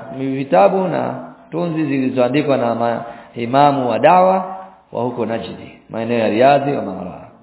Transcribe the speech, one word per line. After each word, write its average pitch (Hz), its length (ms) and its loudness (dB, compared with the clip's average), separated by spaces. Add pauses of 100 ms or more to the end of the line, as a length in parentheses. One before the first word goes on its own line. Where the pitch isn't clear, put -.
(180)
vitabu 175 680 2
na 127 460 -6 (180)
tunzi 160 340 -4
zilizoandikwa 131 720 0
na 117 180 0
maimamu 123 1120 0
wa 110 100 0
dawa 185 580 4 (340)
wa 117 120 -4
huko 123 220 -4
Najdi, - 540 -8 (100)
maeneo 117 300 -4
ya 107 100 2
Riyadh 131 460 4
wa 107 60 -4
Mara. 92 480 -10 (140)